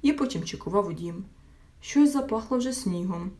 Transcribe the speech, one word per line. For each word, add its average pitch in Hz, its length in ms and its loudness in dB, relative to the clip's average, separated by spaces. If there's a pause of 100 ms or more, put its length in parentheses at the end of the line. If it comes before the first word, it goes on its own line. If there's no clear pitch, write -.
і 285 100 6
почимчикував 196 760 -2
у 170 40 -6
дім. 170 320 -8 (560)
"Щось 285 320 6
запахло 247 460 0
вже 254 140 0
снігом" 180 680 -4